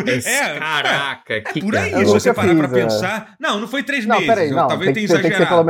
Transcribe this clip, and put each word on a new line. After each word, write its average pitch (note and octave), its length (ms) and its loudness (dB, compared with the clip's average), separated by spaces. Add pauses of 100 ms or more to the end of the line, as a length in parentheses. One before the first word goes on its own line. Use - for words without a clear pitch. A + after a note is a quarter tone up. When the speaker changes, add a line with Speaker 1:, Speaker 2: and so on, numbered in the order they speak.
Speaker 1:
Esse - 180 -2
Speaker 2:
é, A3 320 -2
Speaker 1:
caraca, C#3 760 -2
Speaker 2:
é G#2+ 40 -2
Speaker 1:
que B2+ 220 -6
Speaker 2:
por G#2+ 120 -4
aí, - 180 0
Speaker 1:
cara. - 120 2
Speaker 3:
Eu - 40 2
Speaker 2:
se - 120 6
você - 120 0
Speaker 3:
nunca - 100 0
Speaker 2:
parar E3+ 160 4
pra D3+ 100 2
Speaker 3:
fiz, B2 100 0
é. B2 60 2
Speaker 2:
pensar. A#2 560 -2
Não, B3+ 220 -2
não A3+ 80 -8
foi C4+ 120 -4
três C#4 240 -4
Speaker 3:
Não, A3+ 100 2
Speaker 2:
meses, F#3+ 120 0
Speaker 3:
peraí, D3+ 220 2
Speaker 2:
eu C3+ 80 -2
Speaker 3:
não, D#3 100 2
Speaker 2:
talvez D#3+ 200 0
Speaker 3:
tem - 60 2
Speaker 2:
tenha G#3 140 -2
Speaker 3:
que F3 60 4
ser, D#3+ 80 2
tem - 100 2
que G3 60 0
ser F#3 60 4
Speaker 2:
exagerado. E3+ 120 0
Speaker 3:
pelo E3 140 4